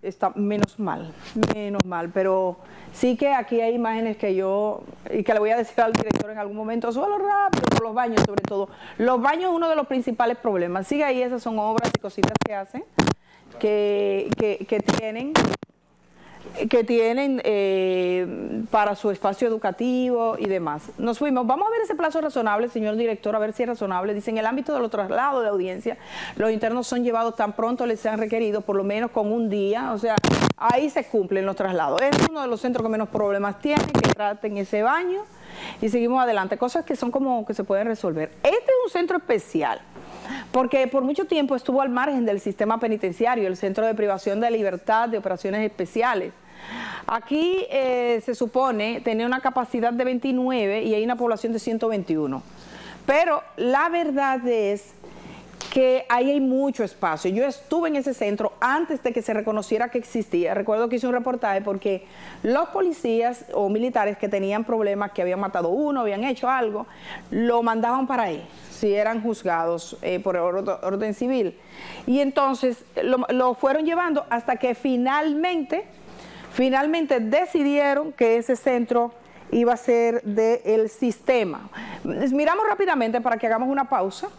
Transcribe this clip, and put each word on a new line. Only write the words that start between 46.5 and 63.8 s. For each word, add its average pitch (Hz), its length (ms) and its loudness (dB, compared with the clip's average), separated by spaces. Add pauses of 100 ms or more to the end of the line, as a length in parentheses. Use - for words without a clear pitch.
Aquí, 330 640 0
eh, 247 540 0
se 247 100 -4
supone 233 680 0
tener 226 240 0
una 254 140 0
capacidad 240 520 0
de 240 100 0
veintinueve 254 800 0
y 220 120 2
hay 214 100 2
una 247 120 0
población 226 360 0
de 226 60 -2
ciento 226 300 -2
veintiuno. 160 540 -2 (640)
Pero 302 380 4 (140)
la 277 340 2
verdad 277 580 0
es 208 460 0 (760)
que 254 380 4
ahí 247 220 4
hay 285 100 4
mucho 269 420 2
espacio. 180 480 -2
Yo 226 140 2
estuve 320 440 -2
en 302 80 0
ese 269 180 -2
centro 208 460 -2
antes 285 420 0
de 240 100 -2
que 226 80 -2
se 214 140 -4
reconociera 214 560 -2
que - 80 -2
existía. 185 560 -2
Recuerdo 214 340 0
que 247 80 0
hice 240 100 -2
un 247 60 0
reportaje 240 480 0
porque 196 460 -2 (360)
los 269 280 2
policías 240 840 0
o 202 160 2
militares 214 480 2